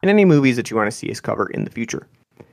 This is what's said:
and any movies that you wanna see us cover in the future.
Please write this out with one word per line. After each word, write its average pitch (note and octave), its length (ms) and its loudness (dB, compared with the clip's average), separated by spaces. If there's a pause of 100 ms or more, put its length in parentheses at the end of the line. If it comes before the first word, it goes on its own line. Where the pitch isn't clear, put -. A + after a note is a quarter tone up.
and F#3 80 0
any G#3 160 4
movies C#3 320 4
that A#2+ 120 -4
you A2 60 -6
wanna A2 160 0
see - 180 -10
us G#2+ 120 -10
cover G#2+ 300 -4
in - 120 -6
the - 80 -10
future. - 340 -10 (460)